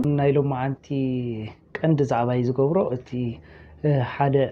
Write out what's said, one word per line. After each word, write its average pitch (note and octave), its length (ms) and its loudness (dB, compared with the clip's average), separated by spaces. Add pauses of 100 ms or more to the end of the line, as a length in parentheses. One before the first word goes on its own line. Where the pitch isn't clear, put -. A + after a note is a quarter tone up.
ናይ C#3+ 220 2
ሎማዓንቲ C#3 560 -2 (840)
ቀንዲ D#3+ 300 2
ዛዕባ B2 280 0
እዩ B2 140 2
ዝገብሮ C3+ 340 2 (100)
እቲ B2+ 200 -8 (960)
ሓደ C#3 300 0 (160)